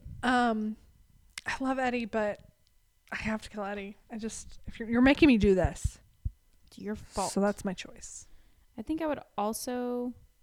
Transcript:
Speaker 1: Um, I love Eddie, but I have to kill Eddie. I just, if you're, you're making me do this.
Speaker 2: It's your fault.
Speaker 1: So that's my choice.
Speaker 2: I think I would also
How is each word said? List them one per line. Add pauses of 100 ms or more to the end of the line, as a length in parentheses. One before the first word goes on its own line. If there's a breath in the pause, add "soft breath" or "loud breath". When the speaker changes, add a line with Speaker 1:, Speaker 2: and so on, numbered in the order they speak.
(220)
Speaker 1:
Um, (680)
I
love
Eddie,
but (680)
I
have
to
kill
Eddie. (160)
I
just,
if
you're,
you're
making
me
do
this. (680)
Speaker 2:
It's
your
fault.
Speaker 1:
So
that's
my
choice. (520)
Speaker 2:
I
think
I
would (180)
also (300)